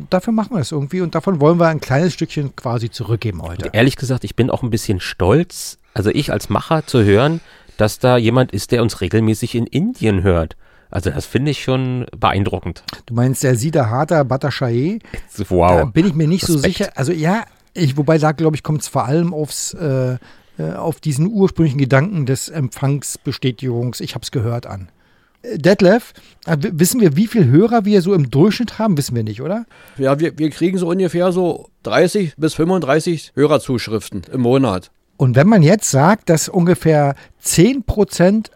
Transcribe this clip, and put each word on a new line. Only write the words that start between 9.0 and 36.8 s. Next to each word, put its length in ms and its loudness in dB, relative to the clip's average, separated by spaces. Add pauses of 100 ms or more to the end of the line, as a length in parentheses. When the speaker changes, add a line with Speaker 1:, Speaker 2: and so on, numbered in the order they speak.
Speaker 2:
regelmäßig 540 0
in 120 -2
Indien 560 -2
hört. 320 0 (360)
Also 180 -4
das 160 -6
finde 260 -2
ich 120 -6
schon 420 -2 (100)
beeindruckend. 720 -2 (220)
Speaker 1:
Du 80 -10
meinst 280 0
der 140 2
Siddhartha 640 0
Bhattacharya? 760 -2 (500)
Speaker 2:
Wow. 300 4
Speaker 1:
Da 80 2
bin 200 2
ich 80 0
mir 140 0
nicht 160 0
so 80 0
Speaker 2:
Respekt. 240 0
Speaker 1:
sicher. 200 -4
Also 160 -2
ja, 320 -2 (280)
ich, 240 -2
wobei 220 2
da, 140 2
glaub 220 0
ich, 80 -6
kommt's 240 -4
vor 200 -2
allem 260 0
aufs, 400 -8
äh, 460 -2 (400)
äh, 180 -6
auf 240 -6
diesen 280 -2
ursprünglichen 500 0
Gedanken 480 0
des 260 -4
Empfangsbestätigungs-, 1500 -4
ich 120 -10
hab's 160 -10
gehört 360 -4
an. 240 -12 (500)
Äh, 160 -8
Detlef, 560 4 (320)
äh, 160 0
w-, 140 -4
wissen 260 2
wir, 160 4
wie 120 2
viel 180 4
Hörer 400 4
wir 160 4
so 100 0
im 180 2
Durchschnitt 480 0
haben? 200 0
Wissen 180 -4
wir 80 -2
nicht, 160 -8
oder? 240 -6 (320)
Speaker 3:
Ja, 240 0
wir, 180 -4
wir 120 0
kriegen 260 -2
so 120 -2
ungefähr 440 0
so 360 -2 (140)
dreißig 540 0
bis 160 -2
fünfunddreißig 800 0
Hörerzuschriften 960 -2
im 120 -4
Monat. 480 2 (260)
Speaker 1:
Und 200 2
wenn 120 6
man 140 6
jetzt 280 4
sagt, 400 2
dass 180 0
ungefähr 640 2 (260)